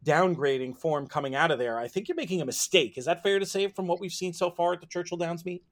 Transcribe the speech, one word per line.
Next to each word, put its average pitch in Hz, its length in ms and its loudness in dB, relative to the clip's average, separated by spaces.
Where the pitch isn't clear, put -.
downgrading 139 720 2
form 147 300 -2
coming 139 280 -2
out 160 160 4
of 131 80 2
there, 117 200 0
I - 100 -4
think 208 180 -4
you're 349 80 -4
making 185 280 -2
a 135 40 -2
mistake. 127 520 2
Is 123 80 -6
that 170 160 0
fair 196 160 2
to 196 80 -2
say 196 220 -2
from 190 180 -6
what 175 120 0
we've 190 140 -8
seen 180 220 -6
so 180 160 0
far 175 240 0
at 175 80 -14
the 165 40 -20
Churchill 175 300 -6
Downs 170 300 -4
meet? 175 260 -10